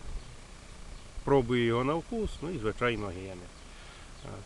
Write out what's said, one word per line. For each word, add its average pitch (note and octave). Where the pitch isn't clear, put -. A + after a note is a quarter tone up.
пробує B2
його A#2
на C#3
вкус, G3
ну D3
і, F#3
звичайно, G#2+
гине. F#2
Е, A2+